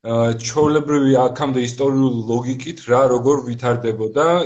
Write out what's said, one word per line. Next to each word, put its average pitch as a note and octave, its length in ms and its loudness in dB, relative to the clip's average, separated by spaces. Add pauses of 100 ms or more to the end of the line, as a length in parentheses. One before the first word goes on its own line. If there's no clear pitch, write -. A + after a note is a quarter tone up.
აა, A#2 300 0
ჩვეულებრივი D3 800 2
აქამდე B2+ 480 0
ისტორიული C3+ 460 0 (120)
ლოგიკით B2 640 -6
რა B2 240 2
როგორ B2 340 2
ვითარდებოდა, A#2 880 -2 (200)